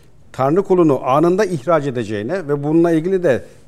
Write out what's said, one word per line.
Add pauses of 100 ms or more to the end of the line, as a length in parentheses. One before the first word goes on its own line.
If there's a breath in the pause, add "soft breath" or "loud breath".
(320 soft breath)
Tanrı
kulunu
anında
ihraç
edeceğine
ve
bununla
ilgili
de (240 loud breath)